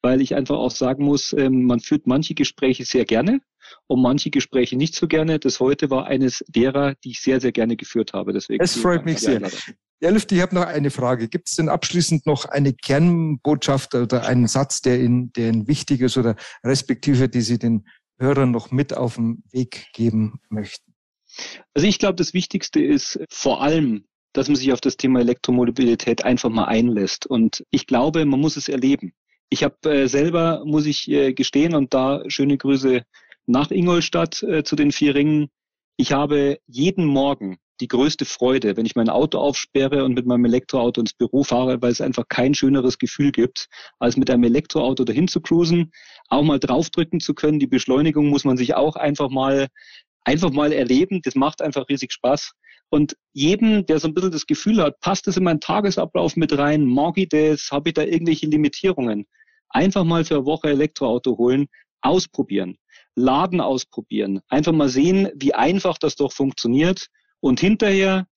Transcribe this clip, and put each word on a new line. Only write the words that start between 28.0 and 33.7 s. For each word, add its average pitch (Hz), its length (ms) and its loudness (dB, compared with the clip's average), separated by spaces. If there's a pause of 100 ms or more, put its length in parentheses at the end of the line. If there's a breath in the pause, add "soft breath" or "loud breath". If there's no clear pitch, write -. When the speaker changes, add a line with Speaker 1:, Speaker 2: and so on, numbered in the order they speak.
Speaker 1:
man 135 160 2
muss 151 160 0
es 139 120 -8
erleben. 135 440 0 (360)
Ich - 160 -2
hab, - 200 -4
äh, 143 220 2
selber, 165 580 0
muss 151 220 0
ich, 147 240 -4
äh, 139 240 2
gestehen, 151 400 0
und 139 180 0
da 135 360 0
schöne 143 280 0
Grüße 131 460 0 (440 soft breath)
nach 135 260 0